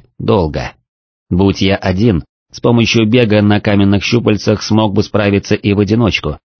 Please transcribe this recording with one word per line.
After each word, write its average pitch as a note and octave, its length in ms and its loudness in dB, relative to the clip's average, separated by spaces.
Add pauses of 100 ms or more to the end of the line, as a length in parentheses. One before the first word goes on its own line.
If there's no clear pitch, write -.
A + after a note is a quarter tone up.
(180)
долго. D2+ 540 -2 (560)
Будь F#2+ 320 0
я G2 160 0
один, F#2+ 480 0 (280)
с - 80 -20
помощью A#2 460 2
бега G#2+ 360 2
на G#2 180 2
каменных G2+ 440 2
щупальцах G#2+ 580 -2
смог G#2+ 300 0
бы G2+ 100 0
справиться G2+ 520 -2
и G#2 180 -2
в G2 80 0
одиночку, G2 580 -2 (220)